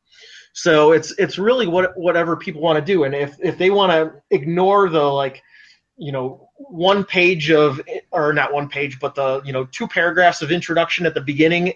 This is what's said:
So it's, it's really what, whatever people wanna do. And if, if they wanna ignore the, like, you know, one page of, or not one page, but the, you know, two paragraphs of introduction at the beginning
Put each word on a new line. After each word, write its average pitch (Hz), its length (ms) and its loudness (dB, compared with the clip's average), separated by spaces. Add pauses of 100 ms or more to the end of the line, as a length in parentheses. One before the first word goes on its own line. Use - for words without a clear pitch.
(520)
So 156 400 4
it's, 156 260 2
it's 175 220 -2
really 226 280 0
what, 180 300 -2
whatever 170 380 0
people 156 260 -10
wanna 156 200 2
do. 160 240 0
And 135 100 -4
if, 143 260 -6
if 165 160 -4
they 185 120 2
wanna 175 460 2 (160)
ignore 185 580 2
the, 160 120 0
like, 139 400 -2 (560)
you 151 140 -12
know, 135 440 -10
one 190 480 0
page 175 480 0
of, 151 300 4 (300)
or 151 220 0
not 139 200 -2
one 143 160 -4
page, 139 300 -8
but 143 160 -8
the, 135 280 -2
you 139 100 -10
know, 131 120 -4
two 220 220 -10
paragraphs 175 540 2
of 151 100 -4
introduction 170 540 -2
at 156 80 -2
the 156 80 -6
beginning 160 540 0